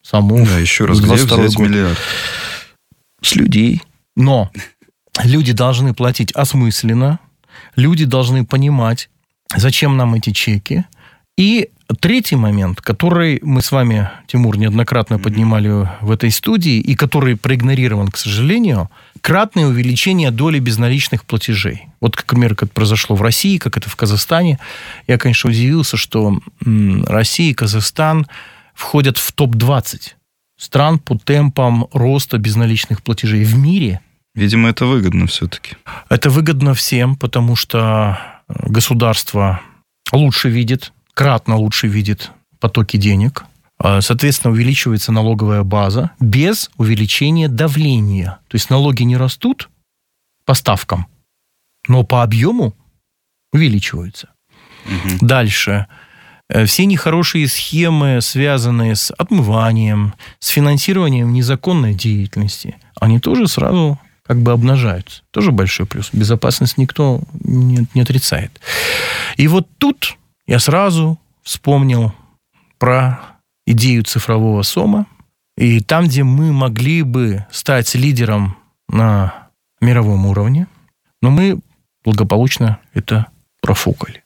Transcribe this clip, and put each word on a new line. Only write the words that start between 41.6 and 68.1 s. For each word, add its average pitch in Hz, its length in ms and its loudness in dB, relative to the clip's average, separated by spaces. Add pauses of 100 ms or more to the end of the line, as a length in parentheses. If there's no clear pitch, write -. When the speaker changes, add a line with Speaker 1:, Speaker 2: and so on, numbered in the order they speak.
Speaker 1:
видит 104 440 -2 (280)
потоки 107 380 0
денег. 101 480 0 (380)
А, 98 160 2
соответственно, 120 540 0
увеличивается 117 580 0
налоговая 110 520 0
база 104 480 0 (100)
без 139 560 0
увеличения 139 720 0
давления. 117 1000 0
То - 80 -12
есть - 140 -4
налоги 135 340 2
не 123 140 2
растут 131 520 -4 (760)
по 139 80 2
ставкам, 92 540 -2 (840)
но 127 140 4
по 123 200 0
объёму 120 500 0 (800)
увеличиваются. 104 800 -2 (560)
Speaker 2:
Мгм. 92 320 -4 (100)
Speaker 1:
Дальше. 104 600 0 (600)
Э, 110 160 2
все 185 200 0
нехорошие 165 640 0
схемы, 151 720 0
связанные 120 720 0
с - 180 -4
отмыванием, 110 1000 0 (260)
с - 80 -8
финансированием 143 840 0
незаконной 127 600 0
деятельности, 101 840 -4 (240)
они 117 180 4
тоже 240 300 0
сразу 156 500 0 (260)
как 123 160 0
бы 120 120 4
обнажаются. 117 800 0
Тоже 208 200 0
большой 95 360 0
плюс. - 260 -8
Безопасность 117 640 0
никто 135 440 0 (120)
не, 127 600 0
не 127 80 2
отрицает. - 600 -2 (760)